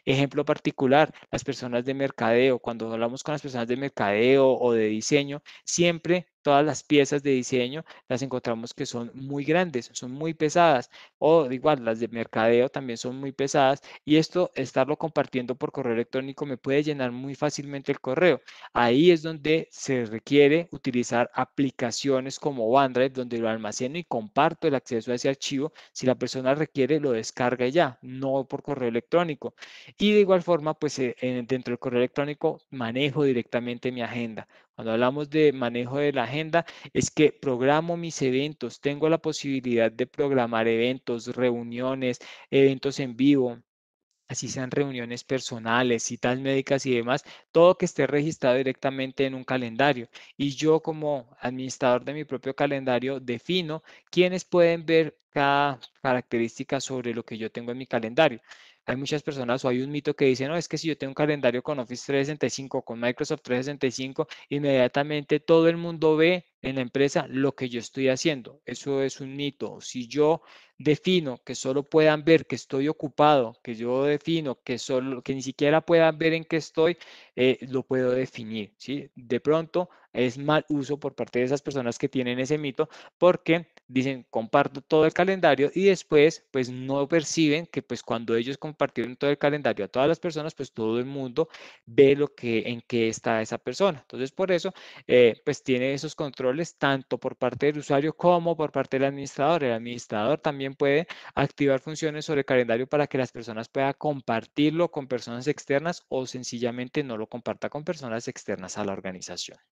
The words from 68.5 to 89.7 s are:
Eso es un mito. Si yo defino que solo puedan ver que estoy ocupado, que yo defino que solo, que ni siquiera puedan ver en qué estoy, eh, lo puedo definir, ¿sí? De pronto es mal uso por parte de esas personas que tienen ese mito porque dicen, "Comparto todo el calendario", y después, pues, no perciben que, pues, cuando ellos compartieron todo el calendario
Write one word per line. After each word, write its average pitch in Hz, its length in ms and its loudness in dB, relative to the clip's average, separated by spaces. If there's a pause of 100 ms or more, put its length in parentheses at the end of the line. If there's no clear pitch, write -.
Eso 135 380 -4
es 135 200 -4
un 135 140 -12
mito. 113 460 -8
Si 123 260 -10
yo 151 360 2 (340)
defino 147 640 0
que 127 120 -10
solo 135 340 -2
puedan 156 340 4
ver 156 220 4
que - 100 -8
estoy 139 320 -4
ocupado, 147 760 2
que 120 100 -8
yo 123 300 -2
defino 147 600 -2
que 120 140 -6
solo, 131 460 -4
que 135 100 -4
ni 131 80 -8
siquiera 147 400 2
puedan 160 380 4
ver 160 140 2
en 165 120 -4
qué 165 120 -2
estoy, 160 380 0 (400)
eh, 127 260 4
lo 131 200 -4
puedo 127 300 0
definir, 113 640 -4
¿sí? 139 380 -10
De 120 240 -4
pronto 165 500 0 (220)
es 120 260 -2
mal 147 320 0
uso 143 300 -4
por 143 160 -8
parte 123 240 -4
de 123 60 2
esas 139 160 -2
personas 127 360 -4
que 143 100 -2
tienen 123 320 -2
ese 135 180 0
mito 151 300 -2 (300)
porque 175 500 4 (200)
dicen, 127 420 -2
"Comparto 135 520 0
todo 156 240 4
el 160 80 2
calendario", 170 600 2
y 190 120 2
después, 160 680 4
pues, 127 180 -2
no 135 380 -4
perciben 160 600 0
que, - 140 -8
pues, - 200 -8
cuando 117 340 -4
ellos 123 220 -2
compartieron 127 600 -4
todo 143 120 0
el 143 80 0
calendario 139 480 0